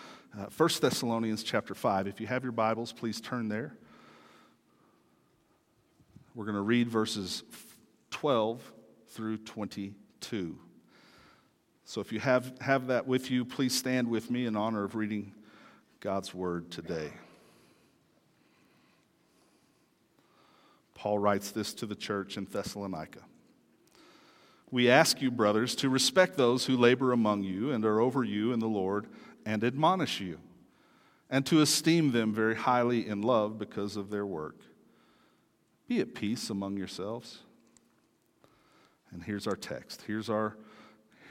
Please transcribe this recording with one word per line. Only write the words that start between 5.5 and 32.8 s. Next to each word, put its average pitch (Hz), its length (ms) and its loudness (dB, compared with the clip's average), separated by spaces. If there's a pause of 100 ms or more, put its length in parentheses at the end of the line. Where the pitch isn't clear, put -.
We're 110 120 -10
gonna 104 160 -2
read 120 280 4
verses 107 540 -2 (640)
twelve 120 500 0 (500)
through 110 280 -6
twenty-two. 101 1200 -8 (1300)
So - 160 -8
if - 100 -8
you 107 80 -4
have, 127 400 2
have 131 280 2
that 127 200 0
with 127 220 0
you, 127 160 2
please 127 300 -2
stand 127 340 0
with 113 220 -2
me 123 160 0
in 110 80 -2
honor 107 280 0
of 104 120 -6
reading 104 380 -4 (680)
God's 98 340 -4
Word 87 380 -4
today. 80 400 -6 (3750)
Paul 104 240 0
writes 101 320 2
this 107 240 -4
to - 100 -8
the 104 100 -8
church 98 420 -6
in 98 80 -6
Thessalonica. 95 760 -8 (1500)
"We 123 200 4
ask 139 320 6
you, 131 100 2
brothers, 110 460 2
to 135 120 0
respect 131 480 4
those 123 280 4
who 131 120 2
labor 123 360 6
among 104 300 2
you 98 280 -2
and 110 140 -2
are 107 140 4
over 127 240 2
you 107 280 0
in 117 80 0
the 113 80 -2
Lord 101 400 0 (380)
and 107 180 -2
admonish 151 560 2
you, 87 200 -8 (920)
and 135 160 0
to 160 160 6
esteem 160 500 4
them 113 220 2
very 110 220 2
highly 120 520 2